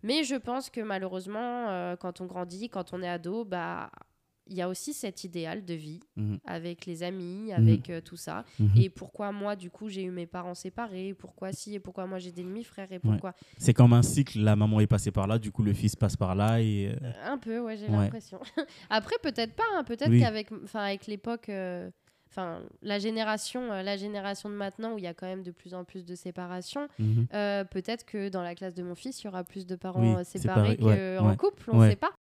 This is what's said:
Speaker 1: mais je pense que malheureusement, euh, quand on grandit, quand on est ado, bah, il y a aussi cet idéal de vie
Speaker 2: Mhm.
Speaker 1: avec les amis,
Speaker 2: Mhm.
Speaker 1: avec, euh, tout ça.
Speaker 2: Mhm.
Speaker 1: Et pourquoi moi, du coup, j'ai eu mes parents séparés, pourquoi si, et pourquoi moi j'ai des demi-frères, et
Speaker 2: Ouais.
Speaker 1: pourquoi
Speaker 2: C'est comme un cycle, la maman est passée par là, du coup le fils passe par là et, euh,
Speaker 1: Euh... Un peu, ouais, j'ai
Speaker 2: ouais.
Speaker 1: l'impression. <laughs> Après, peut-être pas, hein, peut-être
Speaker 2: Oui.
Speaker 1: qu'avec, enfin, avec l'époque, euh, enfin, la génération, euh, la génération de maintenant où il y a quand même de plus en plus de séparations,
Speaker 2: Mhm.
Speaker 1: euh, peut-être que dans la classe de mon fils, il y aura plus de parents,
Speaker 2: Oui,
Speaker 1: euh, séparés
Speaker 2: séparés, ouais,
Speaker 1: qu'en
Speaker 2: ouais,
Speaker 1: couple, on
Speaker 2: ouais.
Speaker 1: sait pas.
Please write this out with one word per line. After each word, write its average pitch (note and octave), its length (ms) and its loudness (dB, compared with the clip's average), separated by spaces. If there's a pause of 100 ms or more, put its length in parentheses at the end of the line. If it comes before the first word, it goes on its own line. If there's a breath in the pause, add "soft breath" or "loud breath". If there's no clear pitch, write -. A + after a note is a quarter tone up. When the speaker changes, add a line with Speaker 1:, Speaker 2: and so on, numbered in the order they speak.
Speaker 1:
mais C#4+ 180 2
je C4 140 -2
pense B3 340 -4
que A#3+ 100 -8
malheureusement, G#3 880 -4
euh, F3 260 -4
quand F3+ 240 -10
on F#3 60 -8
grandit, F3+ 420 -8
quand F#3 240 -8
on F#3 100 -6
est F3 60 -4
ado, F3 360 -4
bah, F3 460 -6 (580)
il G3 80 -14
y F3+ 60 -2
a F3+ 60 0
aussi F#3 240 -6
cet G3 320 -8
idéal E3+ 400 -6
de F3 100 -6
vie D#3 240 -10 (160)
Speaker 2:
Mhm. G#2+ 300 -2
Speaker 1:
avec E3+ 420 -8
les E3+ 160 -8
amis, F#3 460 -8
Speaker 2:
Mhm. G#3 80 -6
Speaker 1:
avec, A2+ 340 6
euh, E3 100 -8
tout - 160 -20
ça. E3+ 280 -10 (160 loud breath)
Speaker 2:
Mhm. G#2 160 6
Speaker 1:
Et F#3+ 140 8
pourquoi - 420 -10
moi, G#3 240 -6
du F3+ 140 -14
coup, A3 180 -12
j'ai F#3+ 160 -6
eu F3+ 80 -6
mes F3 140 -8
parents F3+ 280 -10
séparés, F#3+ 600 -8
pourquoi - 380 -12
si, - 220 -10
et G3 60 -6
pourquoi F#3+ 260 -10
moi F#3 140 -8
j'ai F3+ 100 -12
des F3 140 -10
demi-frères, G3 480 -10
et F#3 40 -10
Speaker 2:
Ouais. F3+ 60 -8
Speaker 1:
pourquoi F#3 320 2 (240 soft breath)
Speaker 2:
C'est B2 160 6
comme A#2+ 180 10
un A#2 100 10
cycle, - 380 2
la G#2+ 140 6
maman G#2+ 240 4
est G#2+ 80 8
passée G#2 240 2
par G2 160 0
là, A2 140 2
du G#2+ 100 -6
coup - 140 0
le G#2 80 4
fils G2+ 240 2
passe G2+ 200 2
par F#2 200 0
là A2+ 240 4
et, G#2 320 2
euh, - 100 -4
Speaker 1:
Euh... A#2+ 100 -6 (200)
Un C4+ 60 -4
peu, A#3 200 -6
ouais, A3+ 180 -4
j'ai G#3 100 -8
Speaker 2:
ouais. G#3+ 60 2
Speaker 1:
l'impression. G#3 480 0
<laughs> C#4 300 -6 (200 loud breath)
Après, A3 300 2
peut-être A#3 340 -2
pas, A4 100 0 (100)
hein, D#4+ 80 0
peut-être A#3+ 280 0
Speaker 2:
Oui. A#2+ 100 10
Speaker 1:
qu'avec, G#3+ 320 2 (100)
enfin, G#3 220 -6
avec G3 240 -4
l'époque, A3+ 400 -6
euh, F3+ 420 -8 (400)
enfin, F3 320 -8 (200)
la G#3 180 -2
génération, A3 720 -2
euh, F#3+ 100 -4
la G3+ 140 -2
génération G3+ 520 -6
de G#3 60 -6
maintenant G3+ 400 -6
où G#3+ 40 -6
il F#3+ 60 -8
y - 40 -6
a E3+ 60 -8
quand F#3 120 -10
même F#3+ 160 -6
de F3+ 80 -10
plus F3+ 240 -16
en F3+ 80 -8
plus F3+ 220 -12
de F3+ 100 -10
séparations, F3+ 720 -8 (140)
Speaker 2:
Mhm. A2+ 340 4
Speaker 1:
euh, G2+ 300 -2
peut-être A3+ 400 -6
que G3+ 240 -6
dans F#3 140 -4
la F3 120 -6
classe F3+ 200 -10
de F3 100 -6
mon F3+ 100 -8
fils, - 280 -12
il - 20 -20
y G#3+ 40 -8
aura F3+ 140 -6
plus F#3 240 -10
de F#3 80 -6
parents, F3+ 280 0 (120)
Speaker 2:
Oui, F3+ 60 0
Speaker 1:
euh, - 40 -4
séparés G#2+ 520 2
Speaker 2:
séparés, - 80 0
ouais, F#3+ 340 4
Speaker 1:
qu'en G#2 120 6
Speaker 2:
ouais, G2+ 60 4
Speaker 1:
couple, G4+ 360 0
on A2+ 80 10
Speaker 2:
ouais. A2 100 12
Speaker 1:
sait G3+ 60 4
pas. E4 160 0 (180)